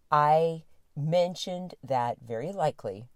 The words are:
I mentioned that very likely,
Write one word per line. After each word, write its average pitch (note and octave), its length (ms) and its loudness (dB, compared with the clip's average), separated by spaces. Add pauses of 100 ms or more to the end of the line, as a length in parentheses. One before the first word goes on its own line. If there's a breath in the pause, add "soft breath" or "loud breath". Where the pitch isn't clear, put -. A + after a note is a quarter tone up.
(120)
I D#3+ 520 4 (340)
mentioned F3+ 840 -2
that B2 420 -2
very A2+ 260 -6
likely, A2+ 540 -4 (100)